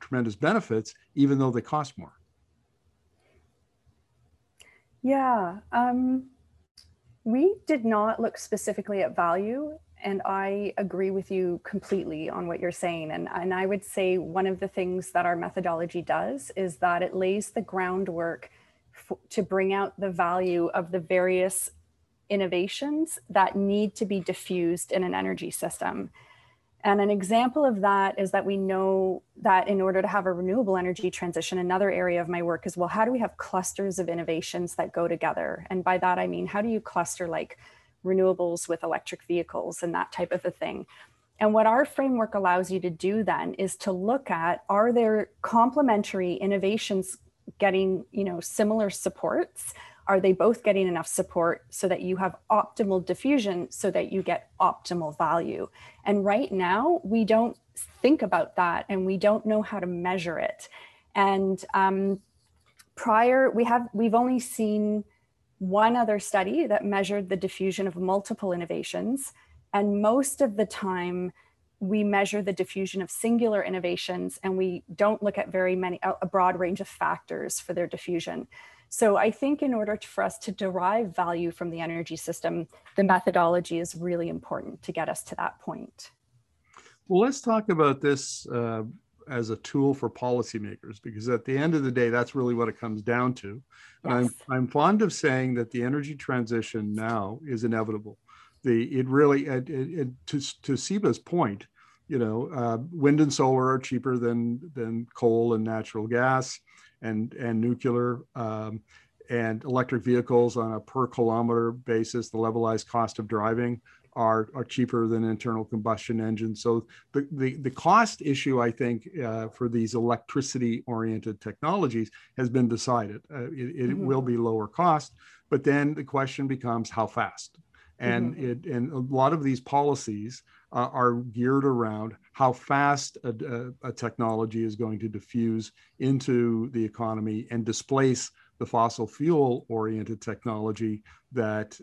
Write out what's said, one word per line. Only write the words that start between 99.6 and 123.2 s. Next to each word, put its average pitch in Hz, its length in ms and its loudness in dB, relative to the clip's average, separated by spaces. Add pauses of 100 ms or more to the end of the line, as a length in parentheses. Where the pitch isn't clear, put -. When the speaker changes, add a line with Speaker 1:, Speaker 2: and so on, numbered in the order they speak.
Speaker 1:
it, 143 300 -6
it, 127 60 -2 (200)
to, - 340 -6
to 135 160 0
Seba's 196 400 0
point, 127 480 -2 (440)
you 139 100 0
know, 117 340 0
uh, 117 240 -2 (140)
wind 147 300 4
and 143 120 4
solar 131 360 4
are 131 100 2
cheaper 127 400 -2
than, 117 400 0 (160)
than 113 400 -6
coal 117 400 4
and 110 80 0
natural 110 420 -4
gas 131 540 0 (420)
and, 113 320 -4
and 117 260 -2
nuclear, 120 640 0 (140)
um, 110 460 -6 (480)
and 113 360 -2
electric 127 380 0
vehicles 120 520 4
on 113 180 -2
a 107 60 -4
per 123 260 -2
kilometer 117 680 2
basis, 117 560 -2
the 113 80 -8
levelized 113 500 0
cost 113 320 0
of 110 80 -4
driving 113 540 0 (320)
are, 110 420 2
are 127 80 -4
cheaper 120 440 0
than 113 180 2
internal 113 400 -2
combustion 113 560 -2
engines. 110 400 -4
So 117 260 0 (240)
the, 143 200 -2
the, 135 260 -2
the 135 140 -4
cost 208 500 2
issue, 135 400 0
I 117 100 2
think, 120 380 -4 (120)
uh, 113 280 -6
for 123 180 -4
these 117 280 0
electricity-oriented 117 1500 -2
technologies 127 680 -2 (280)
has 127 120 0
been 123 200 2
decided. 113 520 -2 (120)